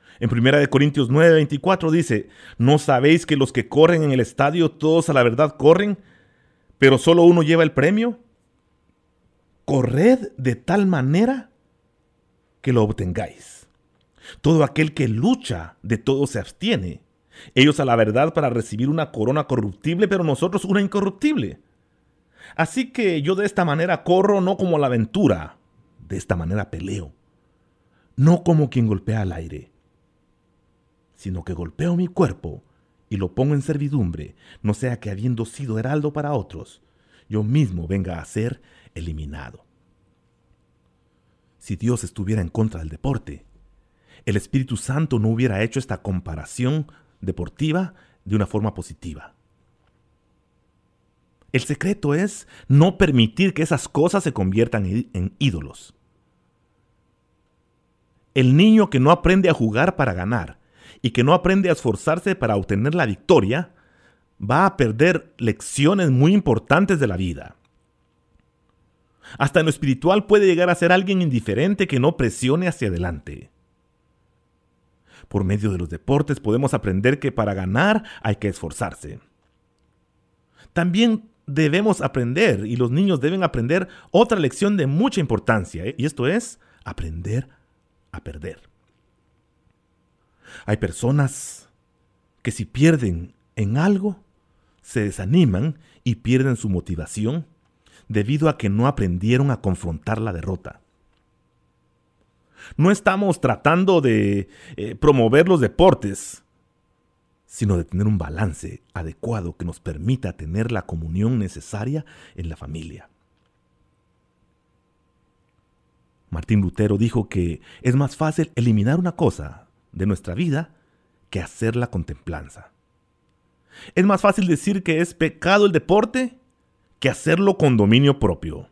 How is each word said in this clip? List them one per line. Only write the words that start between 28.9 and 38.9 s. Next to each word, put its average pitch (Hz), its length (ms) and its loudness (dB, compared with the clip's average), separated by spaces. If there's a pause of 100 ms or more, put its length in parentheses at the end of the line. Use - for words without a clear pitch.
al 92 100 -4
aire, 80 380 -14 (1400)
sino 92 300 -10
que 92 100 -8
golpeo 151 420 -4
mi 180 100 0
cuerpo 123 560 -4 (460)
y 104 80 -6
lo 95 180 -4
pongo 143 200 0
en 139 80 -2
servidumbre, 135 720 -4 (280)
no 104 120 -2
sea 120 260 -6
que 107 100 -10
habiendo 113 360 -6
sido 117 320 -8
heraldo 147 340 -4
para 147 200 -6
otros, - 500 -10 (460)
yo 107 140 -2
mismo 104 440 0
venga 90 340 -4
a - 60 -14
ser 117 340 -6 (340)